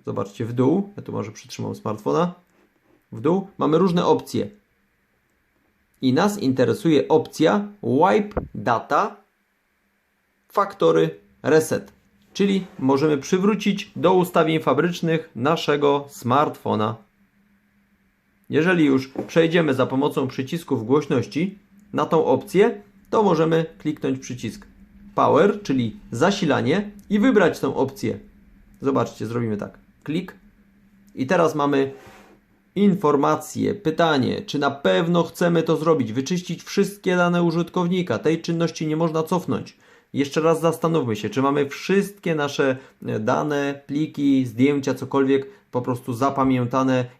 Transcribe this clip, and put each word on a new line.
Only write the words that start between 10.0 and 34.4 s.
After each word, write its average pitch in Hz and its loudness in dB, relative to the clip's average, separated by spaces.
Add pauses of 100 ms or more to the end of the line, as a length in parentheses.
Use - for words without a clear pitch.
Factory 165 0 (240)
Reset, 156 0 (420)
czyli 196 0 (140)
możemy 139 2
przywrócić 202 -2
do 160 2
ustawień 170 2
fabrycznych 160 0
naszego 143 0
smartfona. 113 -2 (1500)
Jeżeli 165 2
już 131 2 (160)
przejdziemy 165 2
za 127 2
pomocą 139 -2
przycisków 131 -6
głośności 147 0 (360)
na 143 0
tą 160 2
opcję, 180 2 (280)
to 226 2
możemy 165 2 (120)
kliknąć 143 -4
przycisk - -12 (480)
Power, 143 4
czyli 123 -2 (160)
zasilanie, 147 0 (180)
i 208 0
wybrać 202 4
tą - -4
opcję. 107 -4 (640)
Zobaczcie, 123 -2
zrobimy 113 -4
tak. 101 -10 (260)
Klik. 170 -6 (800)
I 127 -6
teraz 170 2
mamy 143 0 (840)
informacje, 147 2
pytanie, 139 0